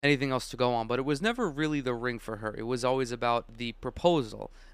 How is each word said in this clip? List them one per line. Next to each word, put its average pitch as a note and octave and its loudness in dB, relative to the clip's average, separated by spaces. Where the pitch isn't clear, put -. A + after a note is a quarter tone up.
anything C#3+ 4
else B2+ -2
to A#2 -10
go B2 4
on, A2+ 0
but A#2+ 0
it C3+ 0
was C#3+ 0
never A#3 0
really D3+ 0
the B2+ -2
ring A#2+ -4
for A2 -8
her. G#2+ -4
It A2 -6
was B2 -2
always C3 2
about A#2+ 0
the A#2 -6
proposal, A#2+ 0